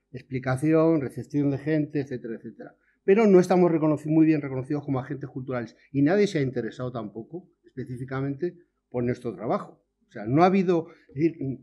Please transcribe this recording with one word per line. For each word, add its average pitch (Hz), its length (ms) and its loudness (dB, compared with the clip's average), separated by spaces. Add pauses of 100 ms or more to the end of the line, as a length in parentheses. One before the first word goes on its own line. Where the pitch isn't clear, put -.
(120)
explicación, 151 880 0
recepción 139 500 -4
de 135 80 -2
gente, 147 420 -2
etcétera, 117 360 -8
etcétera. - 380 -18 (300)
Pero 208 220 6
no 190 120 8
estamos 180 320 4
reconoci-, 156 360 0
muy 156 200 4
bien 156 160 4
reconocidos 135 420 -6
como 135 140 -2
agentes 135 320 -8
culturales 127 460 -8 (160)
y 139 100 2
nadie 190 240 4
se 165 120 -4
ha 143 40 2
interesado 123 500 -4
tampoco 117 560 -12 (160)
específicamente 135 920 -8 (340)
por 123 140 -2
nuestro 120 300 -4
trabajo. 110 460 -6 (280)
O - 40 -20
sea, 107 140 -14
no 135 160 2
ha 185 40 8
habido, 180 400 2 (220)
es - 60 -20
decir, 151 220 -2 (260)